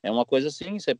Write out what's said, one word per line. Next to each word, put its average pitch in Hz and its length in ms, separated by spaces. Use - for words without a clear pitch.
É 101 60
uma 120 160
coisa 135 220
assim, 185 320
você, 127 200